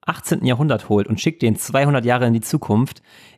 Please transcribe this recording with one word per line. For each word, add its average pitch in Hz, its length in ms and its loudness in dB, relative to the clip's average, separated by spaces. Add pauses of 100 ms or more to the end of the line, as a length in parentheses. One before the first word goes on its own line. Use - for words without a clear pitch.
achtzehnten - 460 -4
Jahrhundert 127 420 0
holt 104 180 2
und 110 140 -2
schickt - 220 -4
den 110 140 2
zweihundert 135 500 0
Jahre 123 200 2
in 113 60 4
die 113 80 2
Zukunft, 123 600 -2 (360)